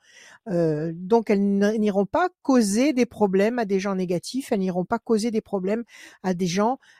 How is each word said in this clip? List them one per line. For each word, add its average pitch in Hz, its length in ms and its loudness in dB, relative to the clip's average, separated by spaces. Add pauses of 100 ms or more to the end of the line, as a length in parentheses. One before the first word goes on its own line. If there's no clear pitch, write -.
(480)
Euh, 165 480 0
donc, 202 340 0
elles 202 80 4
n-, 202 400 2
n'iront 202 260 0
pas 349 260 0 (120)
causer 247 500 2
des 247 140 2
problèmes 208 540 0
à 226 40 0
des 196 140 -2
gens 196 160 -4
négatifs, 185 560 -4
elles 220 80 0
n'iront 185 260 -2
pas 233 140 -4
causer 226 320 0
des 220 100 0
problèmes 202 440 -4 (400)
à 185 100 0
des 175 140 -2
gens, 208 320 0 (200)